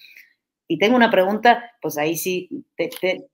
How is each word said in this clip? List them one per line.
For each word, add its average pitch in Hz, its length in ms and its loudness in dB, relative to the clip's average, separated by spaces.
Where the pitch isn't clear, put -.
Y 156 120 -4
tengo 214 160 2
una 233 160 4
pregunta, 214 600 2
pues 151 160 -6
ahí 156 200 -2
sí, 180 320 -6
te, 165 140 -4
te, 185 320 -4